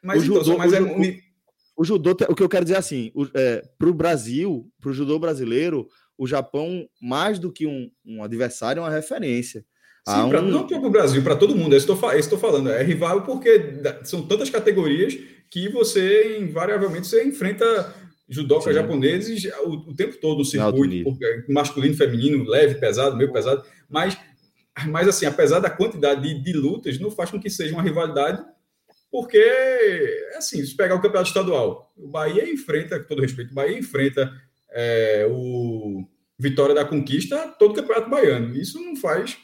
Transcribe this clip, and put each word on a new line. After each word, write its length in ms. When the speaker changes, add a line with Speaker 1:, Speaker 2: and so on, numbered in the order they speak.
Speaker 1:
Mas 200
Speaker 2:
O 40
Speaker 1:
então, 180
Speaker 2:
judô, 140
Speaker 1:
mas 140
Speaker 2:
o 20
Speaker 1:
é, 40
Speaker 2:
ju-, 200
Speaker 1:
me 220
Speaker 2:
o 80
judô 320
te-, 120
o... 60
que 80
eu 60
quero 160
dizer 120
é 20
assim, 360
o, 200
é, 280
pro 160
Brasil, 760
pro 120
judô 280
brasileiro, 680
o 100
Japão, 580
mais 380
do 140
que 140
um, 220
um 200
adversário, 560
é 20
uma 80
referência. 720
Speaker 1:
Sim, 80
Speaker 2:
Há 140
Speaker 1:
pra, 140
Speaker 2:
um 60
Speaker 1:
não 200
só 120
pro 100
Brasil, 320
pra 140
todo 180
mundo, 200
é 20
isso 100
que 60
eu 40
tô 40
fa-, 160
é 20
isso 100
que 60
eu 60
tô 60
falando. 240
É 120
rival 400
porque 360
da-, 460
são 180
tantas 280
categorias 680
que 200
você, 720
invariavelmente, 680
você 180
enfrenta 680
judoca 420
Speaker 2:
Sim. 40
Speaker 1:
japoneses 680
o, 260
o 40
tempo 260
todo 220
no 140
Speaker 2:
Em 40
alto 160
Speaker 1:
circuito, 180
Speaker 2:
nível. 180
Speaker 1:
porque 120
é 240
masculino, 480
feminino, 480
leve, 300
pesado, 420
meio 160
pesado, 320
mas, 300
mas 200
assim, 160
apesar 360
da 100
quantidade 520
de, 200
de 100
lutas, 460
não 120
faz 200
com 100
que 80
seja 240
uma 100
rivalidade, 640
porque, 320
assim, 280
se 120
pegar 180
o 60
campeonato 280
estadual, 680
o 120
Bahia 420
enfrenta, 500
com 60
todo 160
respeito, 300
o 20
Bahia 240
enfrenta, 520
é, 600
o 760
Vitória 360
da 100
Conquista 640
todo 120
o 40
campeonato 360
baiano, 440
isso 260
não 140
faz 500